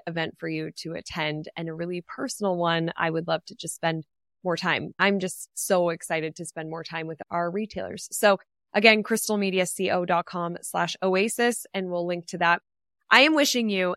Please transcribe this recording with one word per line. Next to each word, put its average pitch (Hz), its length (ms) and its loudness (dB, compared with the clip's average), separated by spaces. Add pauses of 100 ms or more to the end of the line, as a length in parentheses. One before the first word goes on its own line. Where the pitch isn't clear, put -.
event 165 320 -4
for 165 100 -8
you 160 280 -4
to 165 160 -10
attend, 156 640 -6
and 165 120 -6
a 160 60 -8
really 175 320 -6
personal 208 500 -4
one. 165 400 2
I 165 140 -2
would 165 160 -4
love 165 200 -2
to - 100 -20
just - 180 -12
spend 160 300 -2 (400)
more 170 140 -2
time. 156 400 -2
I'm 196 220 4
just - 340 -8
so 180 340 2
excited 160 480 -4
to 170 80 -10
spend 160 240 -10
more 160 160 -10
time 160 220 -8
with 160 120 -8 (120)
our 170 200 -2
retailers. 196 640 -6
So 202 280 4 (340)
again, 214 280 8
crystalmediaco 190 1040 0
dot 175 200 0
com 175 340 -6
slash 175 420 -4
oasis, 220 680 0
and 185 180 -4
we'll 175 160 -2
link 175 200 -4
to - 100 -10
that. 170 240 4 (500)
I 247 100 10
am 311 140 8
wishing 262 360 2
you 185 260 0